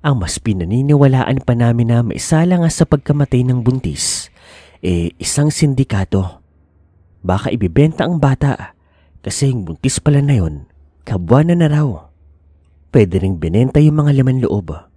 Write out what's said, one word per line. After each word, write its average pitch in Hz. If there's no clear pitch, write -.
Ang 147
mas 87
pinaniniwalaan 131
pa 120
namin 117
na 120
may 110
sala 175
nga 165
sa 160
pagkamatay 143
ng 123
buntis, 113
eh 85
isang 147
sindikato. 101
Baka -
ibibenta 127
ang 165
bata 139
kasi 135
yung 110
buntis 85
pala 143
na 143
yun, 73
kabuanan 139
na 151
raw. 147
Pwede 98
ring 95
binenta 104
yung 151
mga 143
laman 131
loob. 80